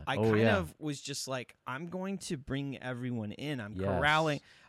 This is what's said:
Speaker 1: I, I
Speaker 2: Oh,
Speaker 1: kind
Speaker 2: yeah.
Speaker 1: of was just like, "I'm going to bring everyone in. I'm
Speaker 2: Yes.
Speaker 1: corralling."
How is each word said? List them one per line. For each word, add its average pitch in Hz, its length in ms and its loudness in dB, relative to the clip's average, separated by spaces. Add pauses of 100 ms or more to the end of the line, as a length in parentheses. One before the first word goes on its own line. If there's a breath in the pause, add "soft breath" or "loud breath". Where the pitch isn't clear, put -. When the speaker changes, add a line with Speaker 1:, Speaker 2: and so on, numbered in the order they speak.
Speaker 1:
I, - 60 0
I - 40 0
Speaker 2:
Oh, 107 140 2
Speaker 1:
kind 107 80 6
Speaker 2:
yeah. 110 180 6
Speaker 1:
of 80 220 -4
was 147 220 -6
just - 260 -6
like, 127 280 -6 (120)
"I'm 135 200 -6
going 185 320 -6
to - 180 -4
bring 135 440 -4
everyone 123 520 -4
in. 139 260 -6
I'm 104 160 -8
Speaker 2:
Yes. 92 140 -2
Speaker 1:
corralling." 151 500 4 (300 soft breath)